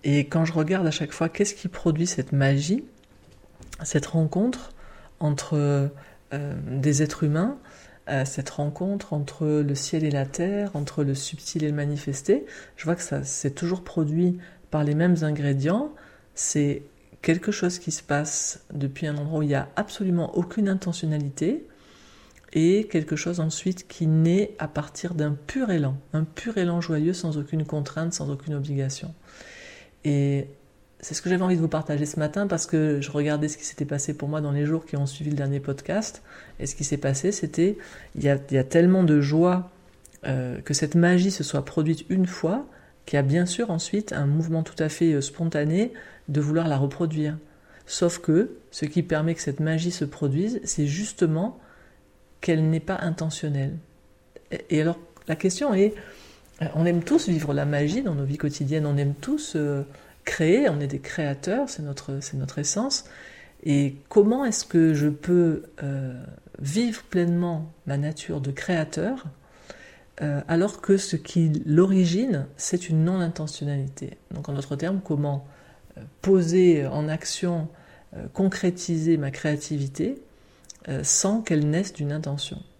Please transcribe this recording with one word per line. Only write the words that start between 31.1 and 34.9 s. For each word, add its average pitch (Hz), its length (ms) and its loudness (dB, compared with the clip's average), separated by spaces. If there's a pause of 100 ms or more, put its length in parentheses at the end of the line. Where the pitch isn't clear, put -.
ce - 80 -6
que 180 80 -2
j'avais 180 120 4
envie 185 120 4
de 165 60 2
vous 160 80 2
partager 151 380 0
ce 147 120 -6
matin 160 300 0
parce 170 180 -2
que 151 340 2
je 139 120 -4
regardais 147 340 0
ce 147 100 -4
qui - 80 -16
s'était - 200 -6
passé 143 300 -4
pour 143 140 -6
moi 156 120 -2
dans 147 100 -2
les 147 160 2
jours 160 180 0
qui - 120 -6